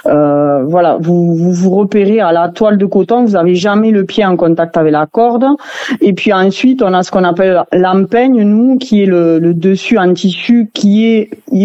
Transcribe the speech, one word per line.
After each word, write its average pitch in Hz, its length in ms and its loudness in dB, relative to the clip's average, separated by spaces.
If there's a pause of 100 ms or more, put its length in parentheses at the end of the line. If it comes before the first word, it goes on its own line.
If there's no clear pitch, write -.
euh, 147 580 0
voilà, 165 360 0
vous, 170 340 0
vous 170 160 0
vous 180 200 0
repérez 202 500 0
à 180 100 0
la 170 200 0
toile 208 280 0
de 196 80 0
coton, 208 380 0
vous 214 100 0
avez 180 220 2
jamais 208 340 0
le 202 140 2
pied 208 200 -2
en 185 120 0
contact 170 400 -2
avec 156 160 2
la 151 140 0
corde. 233 380 0 (560)
Et 214 120 2
puis 180 200 -2
ensuite, 196 500 0
on 185 120 0
a 180 80 0
ce - 80 -8
qu'on 190 140 0
appelle 175 480 0
l'empeigne, 196 720 0
nous, 233 340 2
qui 208 240 0
est 196 40 2
le, 170 340 0
le 170 140 0
dessus 190 440 0
en 180 140 2
tissu, 214 600 -2
qui 208 320 0
est, 226 260 0 (340)